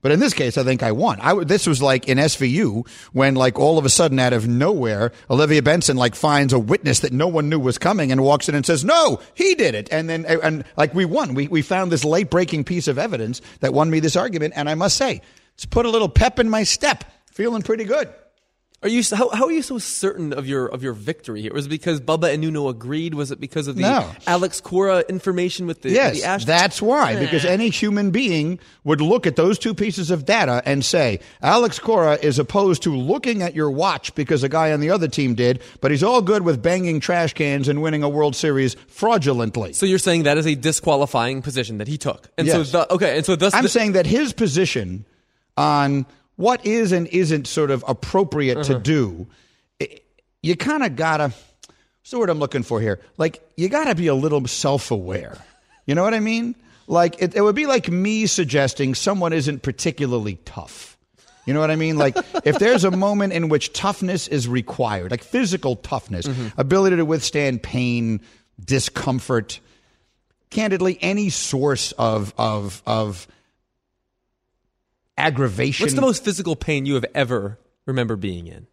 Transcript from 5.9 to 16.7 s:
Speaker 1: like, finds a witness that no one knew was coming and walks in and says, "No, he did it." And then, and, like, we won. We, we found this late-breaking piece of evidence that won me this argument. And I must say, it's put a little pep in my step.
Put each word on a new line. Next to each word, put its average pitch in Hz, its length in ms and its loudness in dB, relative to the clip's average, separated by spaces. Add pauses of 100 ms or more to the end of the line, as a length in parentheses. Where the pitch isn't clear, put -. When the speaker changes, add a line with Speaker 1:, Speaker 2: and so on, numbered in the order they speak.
Speaker 1:
like, 123 180 2
finds 143 380 2
a 131 60 4
witness 127 420 0
that 123 120 -2
no 143 140 0
one 160 220 0
knew 156 100 0
was 127 200 -2
coming 170 340 0
and 135 100 2
walks 143 260 4
in 151 60 -2
and 143 100 0
says, 156 200 2
"No, 285 340 4 (160)
he 370 220 2
did 170 180 2
it." 104 160 -6
And 160 180 -2
then, 165 160 -4
and, 160 380 0 (140)
like, 151 180 2
we 185 100 2
won. 165 300 -2
We, 143 140 -2
we 160 140 0
found 185 280 -2
this 151 140 0
late-breaking 165 580 0
piece 175 240 -4
of 135 100 0
evidence 127 440 -4 (180)
that 131 160 0
won 156 160 4
me 160 80 2
this 156 160 0
argument. 175 400 -2
And 147 140 -4
I 156 80 -2
must 185 200 0
say, 240 240 -2 (340)
it's - 120 -16
put 240 180 0
a 233 60 0
little 220 180 2
pep 254 300 4
in 233 100 4
my 220 140 0
step. - 400 0 (300)